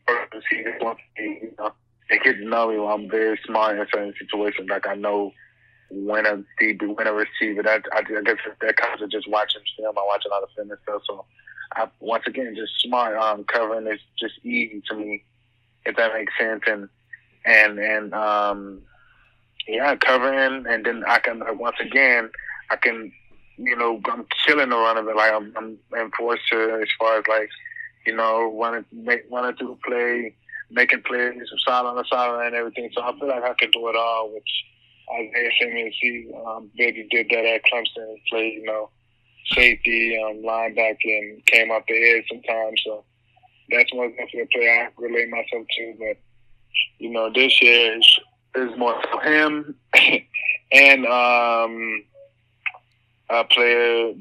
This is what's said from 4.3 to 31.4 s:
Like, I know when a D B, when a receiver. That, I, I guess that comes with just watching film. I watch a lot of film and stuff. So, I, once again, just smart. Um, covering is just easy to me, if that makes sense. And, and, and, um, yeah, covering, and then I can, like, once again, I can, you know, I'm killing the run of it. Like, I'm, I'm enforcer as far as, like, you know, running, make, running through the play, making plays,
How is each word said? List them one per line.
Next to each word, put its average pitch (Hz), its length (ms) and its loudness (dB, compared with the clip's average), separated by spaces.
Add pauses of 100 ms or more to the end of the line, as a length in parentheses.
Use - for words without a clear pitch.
Like, 98 180 -4
I 98 80 -4
know 101 360 -2 (600)
when 104 340 -2
a 104 120 2 (200)
D 110 140 2
B, 104 140 -4
when 107 200 -2
a 107 80 0
receiver. 107 500 -2
That, 110 280 2
I, 107 80 0
I 107 220 -4
guess 104 160 0 (240)
that 110 160 0
comes - 240 -2
with 101 100 -8
just 104 180 -6
watching 107 320 -2 (160)
film. 107 200 -4
I 98 60 -2
watch 101 220 0
a 104 40 -6
lot 101 120 -2
of 98 140 -8
film 104 160 -10
and 101 120 -14
stuff. 104 220 -6
So, - 200 -10 (500)
I, 110 120 -2 (120)
once 113 260 -2
again, 120 300 -6
just 107 240 -6
smart. 120 380 0
Um, 107 260 0
covering 110 440 -2
is 107 120 -4 (180)
just 113 180 -6 (100)
easy 117 420 -2
to 110 80 -6
me, 104 300 -8 (600)
if 107 120 -4
that 113 160 4
makes 110 260 -4
sense. 110 260 -2
And, 101 220 -2 (580)
and, 107 320 6
and, 107 360 -2
um, 104 680 0 (840)
yeah, 123 280 2
covering, 131 680 2
and 113 200 -2
then 117 200 -4
I 120 140 6
can, 117 200 -2
like, 113 200 -6
once 117 220 -4
again, 117 500 2 (400)
I - 60 -2
can, 117 340 -2 (460)
you 120 180 -2
know, 117 300 0
I'm 123 200 -4 (200)
killing 147 240 4
the 120 80 2
run 113 200 4
of 110 120 -2
it. 107 80 0
Like, 107 160 6
I'm, 107 240 -4
I'm 110 200 -10 (220)
enforcer 113 840 0
as 107 60 -4 (100)
far 113 200 4
as, 104 100 -4
like, 110 220 0 (560)
you 113 100 -2
know, 113 420 0
running, 117 360 -4
make, 117 360 -4
running 123 280 -4
through 127 260 -10
the - 60 -6
play, 120 460 -2 (340)
making 117 340 2
plays, 123 300 -2 (320)